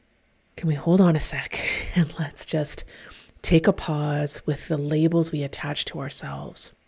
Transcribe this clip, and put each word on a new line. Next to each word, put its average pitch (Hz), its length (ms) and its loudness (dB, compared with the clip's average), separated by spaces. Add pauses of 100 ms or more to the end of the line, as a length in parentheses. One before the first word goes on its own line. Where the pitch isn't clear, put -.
(560)
can - 120 -4
we 156 80 2
hold 170 260 4
on 175 140 8
a 151 40 2
sec - 400 -4 (200)
<laughs> - 160 -6
and 170 240 4
let's - 260 -8
just - 400 -2 (560)
take 160 260 4
a 190 60 6
pause 147 720 -2
with - 220 -4
the 156 100 0
labels 160 540 2
we 147 100 -2
attach 143 440 -6
to - 140 -10
ourselves? 139 760 -8 (140)